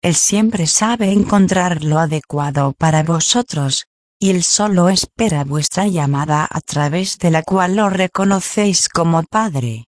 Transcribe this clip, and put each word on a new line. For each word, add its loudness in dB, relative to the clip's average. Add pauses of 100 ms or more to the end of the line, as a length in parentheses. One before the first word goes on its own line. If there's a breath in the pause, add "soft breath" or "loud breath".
Él 0
siempre 0
sabe 0
encontrar 2
lo 0
adecuado -2
para 2
vosotros, -2 (340)
y 2
Él 0
solo 2
espera -2
vuestra -2
llamada 0
a -6
través -2
de 2
la 2
cual 0
lo 2
reconocéis 0
como 0
Padre. -4